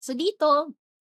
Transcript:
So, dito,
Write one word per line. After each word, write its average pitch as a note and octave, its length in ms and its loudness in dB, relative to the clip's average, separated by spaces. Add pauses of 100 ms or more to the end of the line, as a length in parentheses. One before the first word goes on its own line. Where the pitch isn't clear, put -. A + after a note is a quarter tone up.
So, C4 160 -10
dito, D4+ 560 0 (300)